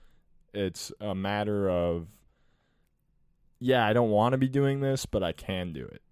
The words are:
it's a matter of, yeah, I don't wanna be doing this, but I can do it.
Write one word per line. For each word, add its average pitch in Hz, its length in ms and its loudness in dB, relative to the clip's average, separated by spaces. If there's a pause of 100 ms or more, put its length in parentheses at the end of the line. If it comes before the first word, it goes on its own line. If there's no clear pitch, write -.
(540)
it's 95 460 -4
a 104 140 -4
matter 101 560 0
of, 85 380 0 (1500)
yeah, 123 280 4
I 107 80 4
don't 117 160 4
wanna 113 280 4
be 131 100 2
doing 139 320 0
this, 135 260 -2
but 101 160 -2
I 85 100 -2
can 90 400 -6
do 67 140 -10
it. - 260 -18